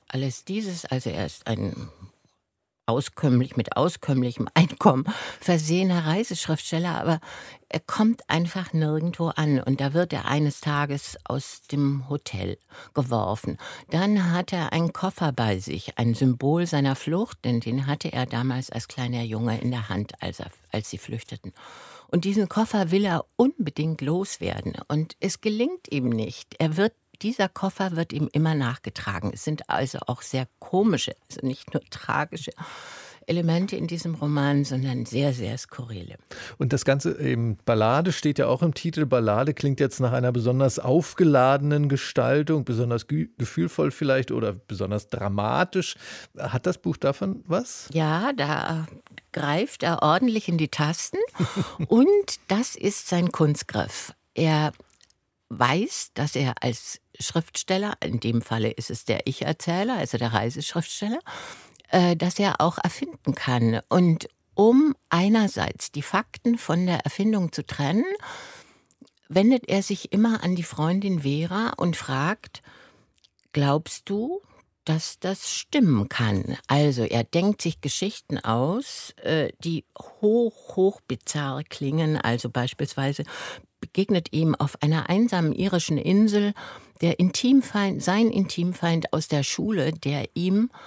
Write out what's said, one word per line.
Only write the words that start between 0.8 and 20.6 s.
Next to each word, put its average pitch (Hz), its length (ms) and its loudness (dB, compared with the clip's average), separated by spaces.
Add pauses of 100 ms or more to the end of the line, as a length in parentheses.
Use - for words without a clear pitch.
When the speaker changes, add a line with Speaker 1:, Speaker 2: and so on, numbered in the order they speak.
Speaker 1:
Also 127 240 -4
er 95 160 -4
ist - 220 -10
ein 101 420 -4 (960)
auskömmlich, 127 680 0
mit - 220 -2
auskömmlichem 131 760 0
Einkommen 147 520 6 (340)
versehener 175 680 2
Reiseschriftsteller, 170 920 -2
aber 160 220 0 (480)
er - 100 -4
kommt - 500 0
einfach 170 440 -2
nirgendwo 160 540 0
an. 151 340 2
Und 135 180 0
da 139 140 0
wird 175 180 2
er 143 140 -4
eines 147 340 0
Tages 143 640 -4
aus - 380 -6 (100)
dem 139 380 0
Hotel 104 480 -6 (360)
geworfen. 117 640 -2 (340)
Dann 185 420 2
hat 175 180 -2
er 170 220 -2
einen 165 180 0
Koffer 185 400 -2
bei 110 280 0
sich, - 380 -8
ein 117 180 2
Symbol 139 500 2
seiner 139 320 0
Flucht, - 480 -4
denn 120 160 0
den 131 260 -2
hatte 151 240 -4
er 127 140 -2
damals 127 460 -2
als 113 180 -8
kleiner 123 320 -4
Junge 110 400 -2
in 123 100 0
der 117 160 -4
Hand, 98 340 -6
als 87 200 -8
er, 92 100 -12 (220)